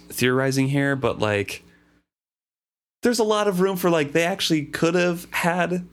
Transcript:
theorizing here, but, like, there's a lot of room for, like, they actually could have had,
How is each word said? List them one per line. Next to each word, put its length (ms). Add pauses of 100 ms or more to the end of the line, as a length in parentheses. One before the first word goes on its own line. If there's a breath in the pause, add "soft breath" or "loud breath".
theorizing 600
here, 260
but, 240
like, 440 (1400 soft breath)
there's 180
a 40
lot 240
of 140
room 160
for, 120
like, 220
they 120
actually 420
could 300
have 360
had, 600